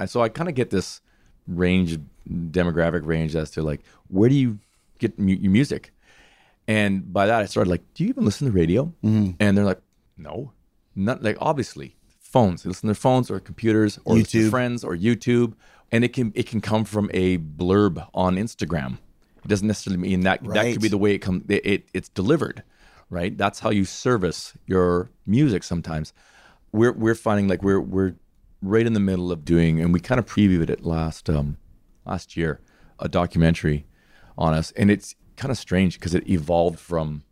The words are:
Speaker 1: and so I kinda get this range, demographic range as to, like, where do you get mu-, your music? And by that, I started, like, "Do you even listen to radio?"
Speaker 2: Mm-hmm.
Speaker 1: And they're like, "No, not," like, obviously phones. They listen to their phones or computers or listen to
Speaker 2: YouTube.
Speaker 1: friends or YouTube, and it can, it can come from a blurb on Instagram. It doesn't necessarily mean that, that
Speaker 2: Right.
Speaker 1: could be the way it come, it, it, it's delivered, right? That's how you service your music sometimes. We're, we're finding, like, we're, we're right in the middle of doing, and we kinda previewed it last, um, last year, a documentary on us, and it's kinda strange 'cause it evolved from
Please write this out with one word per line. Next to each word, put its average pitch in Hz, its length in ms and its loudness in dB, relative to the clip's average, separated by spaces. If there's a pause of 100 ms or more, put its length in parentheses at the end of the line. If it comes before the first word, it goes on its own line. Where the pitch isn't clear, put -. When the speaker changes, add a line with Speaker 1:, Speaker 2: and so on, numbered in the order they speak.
Speaker 1:
and 95 80 -6
so 120 120 0
I 113 80 2
kinda 165 220 -6
get 123 180 -2
this - 320 -4 (460)
range, 90 500 0 (320)
demographic 85 760 0
range 80 300 -2
as 80 160 -4
to, 82 120 -6
like, 73 180 -4 (260)
where 104 220 4
do 139 60 4
you 120 240 0 (400)
get 110 200 -4
mu-, 95 160 2
your 95 160 0
music? 113 400 0 (760)
And 101 460 0
by 98 140 2
that, 113 140 2
I 98 40 -2
started, 101 240 0
like, 87 140 -2 (100)
"Do 160 100 -4
you 214 60 -2
even 262 160 -2
listen 147 220 0
to 120 60 0
radio?" 92 320 2 (180)
Speaker 2:
Mm-hmm. 107 360 2
Speaker 1:
And 101 180 4
they're 101 80 2
like, 95 160 -2 (360)
"No, 87 340 -12 (440)
not," 104 260 -2
like, 107 180 -2
obviously 127 560 -4 (240)
phones. 98 440 2
They 92 60 -6
listen 92 120 -8
to 110 60 -2
their 104 80 2
phones 127 340 2
or 101 100 -6
computers 107 640 0
or 110 120 2
listen 113 160 4 (100)
to 110 60 4
Speaker 2:
YouTube. - 20 4
Speaker 1:
friends 123 340 -2
or 90 140 -6
YouTube, 117 560 0 (380)
and 117 120 2
it 120 100 0
can, 117 220 -2
it 120 120 -4
can 110 140 -4
come 110 220 0
from 104 300 -2
a 92 240 2
blurb 87 800 0
on 92 220 2
Instagram. 78 600 -6 (460)
It - 40 -14
doesn't 104 200 0
necessarily 98 340 -2
mean 92 200 0
that, 92 220 2
that 113 60 -10
Speaker 2:
Right. 113 240 0
Speaker 1:
could 107 80 -2
be 110 60 2
the 101 100 0
way 101 160 2
it 95 60 -2
come, 92 280 -4
it, 101 180 0
it, 98 280 -2
it's 92 160 -8
delivered, 113 540 -2 (480)
right? 87 260 -4
That's 101 220 -2
how 110 100 -2
you 101 160 2
service 95 680 -2 (120)
your 90 460 2 (160)
music 110 360 2
sometimes. 80 500 -6 (580)
We're, 117 220 4
we're 110 220 0
finding, 104 320 0
like, 92 140 0
we're, 98 180 4
we're 92 360 -2 (480)
right 110 240 2
in 113 60 0
the 107 60 2
middle 92 320 0
of 78 140 -6
doing, 82 340 4
and 85 140 2
we 87 60 2
kinda 123 240 -2
previewed 92 480 2
it - 120 -4
last, 80 460 -4
um, 73 280 -2 (500)
last 92 280 -10
year, 80 240 -2 (400)
a - 80 -8
documentary 82 800 0 (500)
on 78 200 0
us, 80 160 -4
and 101 180 2
it's - 240 0 (240)
kinda 131 180 -6
strange 90 440 0
'cause 80 160 -4
it - 140 -2
evolved 85 500 0
from 78 420 -6 (100)